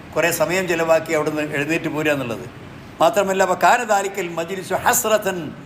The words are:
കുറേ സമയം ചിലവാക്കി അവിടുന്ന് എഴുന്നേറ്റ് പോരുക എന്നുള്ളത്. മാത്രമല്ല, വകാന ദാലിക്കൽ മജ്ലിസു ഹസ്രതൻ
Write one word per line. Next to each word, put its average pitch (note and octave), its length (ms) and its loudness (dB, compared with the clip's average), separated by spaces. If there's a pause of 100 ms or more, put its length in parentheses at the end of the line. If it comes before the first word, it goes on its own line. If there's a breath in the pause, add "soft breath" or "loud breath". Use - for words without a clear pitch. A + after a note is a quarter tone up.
(160)
കുറേ D#3+ 140 2
സമയം E3+ 380 0
ചിലവാക്കി E3 440 2
അവിടുന്ന് D3+ 300 0
എഴുന്നേറ്റ് D3+ 460 -2
പോരുക D3+ 240 0
എന്നുള്ളത്. A#2 380 -4 (500)
മാത്രമല്ല, F#3+ 440 4
വകാന F#3 380 4
ദാലിക്കൽ G3 460 0
മജ്ലിസു E3+ 460 -6
ഹസ്രതൻ F#3+ 760 0 (160)